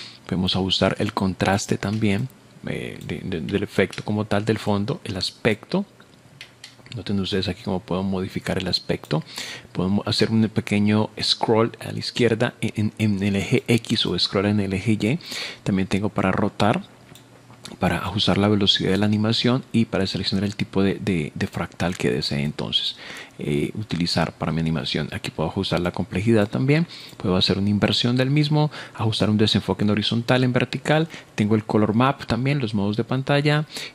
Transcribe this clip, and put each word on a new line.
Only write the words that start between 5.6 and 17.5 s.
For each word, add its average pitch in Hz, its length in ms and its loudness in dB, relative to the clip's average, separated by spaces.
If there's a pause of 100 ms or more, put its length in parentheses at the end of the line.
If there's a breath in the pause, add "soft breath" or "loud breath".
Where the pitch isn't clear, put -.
Noten 104 260 -4
ustedes 95 280 -2
aquí 87 140 -6
cómo 95 180 -4
puedo 92 220 -4
modificar 95 560 -4
el 92 100 -4
aspecto. - 560 -2 (480 loud breath)
Podemos 95 340 0
hacer 107 240 2
un 110 200 4
pequeño 104 580 2 (100)
scroll - 600 2
a 101 100 -8
la 110 80 -6
izquierda 113 600 0
en, 107 380 -2
en 104 240 2
el 101 140 2
eje - 300 2
X 117 380 2
o 90 140 -2
scroll 98 260 0
en 104 160 2
el 95 140 -2
eje 95 260 0
Y. 113 180 2 (440 loud breath)
También 95 260 0
tengo 98 220 0
para 95 220 2
rotar, 104 500 2 (960)